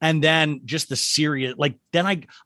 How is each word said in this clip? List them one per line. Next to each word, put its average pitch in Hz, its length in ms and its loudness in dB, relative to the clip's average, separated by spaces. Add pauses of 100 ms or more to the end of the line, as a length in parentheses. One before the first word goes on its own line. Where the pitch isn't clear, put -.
And 160 240 2
then 156 400 2
just 151 240 -6
the 131 80 -6
serious, 135 600 -2
like, 143 200 -2 (160)
then 170 120 2
I, 190 180 -2 (240)